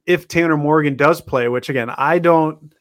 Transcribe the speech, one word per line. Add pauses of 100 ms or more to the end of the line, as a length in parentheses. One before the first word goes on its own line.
if
Tanner
Morgan
does
play,
which
again,
I
don't,